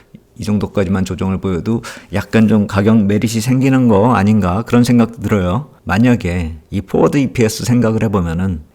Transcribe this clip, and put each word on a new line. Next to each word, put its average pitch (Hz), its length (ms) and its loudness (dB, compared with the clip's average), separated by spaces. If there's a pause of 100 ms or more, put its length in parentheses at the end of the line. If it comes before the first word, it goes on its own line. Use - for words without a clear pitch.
(400)
이 - 40 -8
정도까지만 98 600 -2
조정을 95 340 -4
보여도 98 440 -4 (320)
약간 110 340 0
좀 104 180 2
가격 104 380 2
메리트 107 380 0
생기는 131 460 2
거 110 260 4
아닌가 98 480 2
그런 120 220 2
생각도 117 360 0
들어요. 101 480 -2 (160)
만약에 90 720 0 (140)
이 98 100 -4
포워드 - 380 0
이피에스 117 480 -2
생각을 110 380 2
해보면은 90 580 -2 (120)